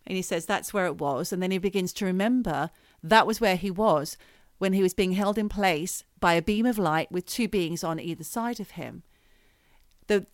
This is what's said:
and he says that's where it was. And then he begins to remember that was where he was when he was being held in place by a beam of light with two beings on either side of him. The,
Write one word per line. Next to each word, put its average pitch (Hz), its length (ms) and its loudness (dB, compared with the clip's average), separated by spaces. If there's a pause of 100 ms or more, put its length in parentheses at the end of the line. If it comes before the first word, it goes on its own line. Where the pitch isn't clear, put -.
and 190 100 -4
he 185 60 -2
says 170 240 -4
that's - 260 -4
where 190 140 0
it 160 140 -4
was. 143 320 -2
And 185 100 -2
then 185 80 0
he 190 80 0
begins 185 360 -2
to - 100 -4
remember 190 680 0 (320)
that 208 240 6
was 214 140 -2
where 196 160 4
he 190 160 -4
was 170 440 2 (420)
when 190 140 2
he 196 100 4
was 180 120 2
being 185 180 0
held 202 260 0
in 208 100 0
place 185 560 -2 (160)
by 175 140 6
a 170 80 4
beam 214 240 0
of 233 120 2
light 160 320 0
with 180 160 -4
two 226 220 -2
beings 170 340 -2
on 165 160 -2
either 160 260 -8
side 233 360 -6
of 190 120 -12
him. 127 300 -12 (1040)
The, 202 260 2